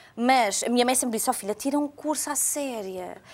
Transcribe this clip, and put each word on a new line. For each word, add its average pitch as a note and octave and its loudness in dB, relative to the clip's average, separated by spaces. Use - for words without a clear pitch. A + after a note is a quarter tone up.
mas A#3+ 4
a - 0
minha A#3+ 4
mãe B3+ 2
sempre B3 0
disse, A3 0
"Ó - 2
filha, G#3 -2
tira C#4 -2
um D4 0
curso D4 -4
à D4 -4
séria, G3+ -4